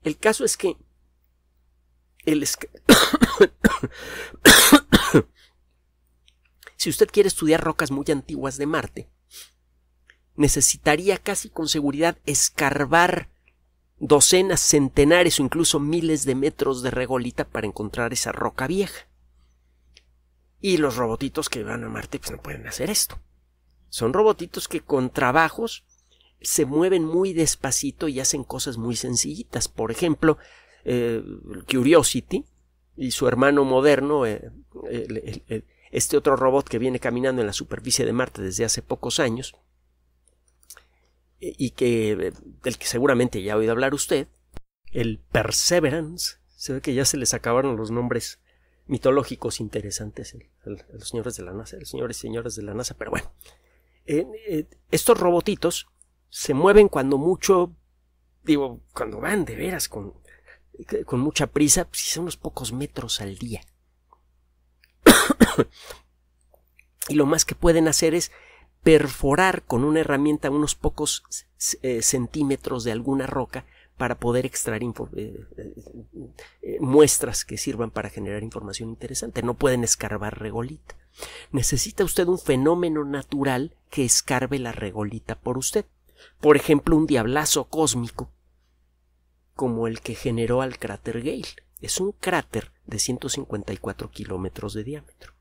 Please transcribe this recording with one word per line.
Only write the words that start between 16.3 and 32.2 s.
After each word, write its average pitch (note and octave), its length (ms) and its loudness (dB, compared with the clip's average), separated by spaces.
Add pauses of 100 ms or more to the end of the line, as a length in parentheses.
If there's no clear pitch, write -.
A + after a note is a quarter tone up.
metros C3+ 480 -2
de B2+ 80 -4
regolita B2+ 580 -4
para G#2+ 180 -6
encontrar G#2+ 460 -6
esa A#2 200 -4
roca A#2 340 -4
vieja. F#3+ 420 -4 (1500)
Y F3+ 160 2
los C#3 200 0
robotitos B2 520 -4
que A2 160 -8
van A#2 200 -8
a A2+ 40 -10
Marte, A2 300 -8
pues, - 120 -12
no - 100 -12
pueden B2 260 -12
hacer - 240 -4
esto. - 280 -2 (680)
Son A#2 240 -2
robotitos G3 560 2
que D#3 120 -4
con B2+ 300 0
trabajos D3 760 0 (580)
se - 220 0
mueven E3 400 2
muy F3 300 0
despacito D3 720 -2
y C3 100 -4
hacen C3 260 -2
cosas B2+ 340 -8
muy A#2 180 -4
sencillitas. B2+ 720 -4
Por A2 220 -4
ejemplo, D#3 480 2 (480)
eh, A#2 360 -2 (480)
Curiosity C#3 760 4 (500)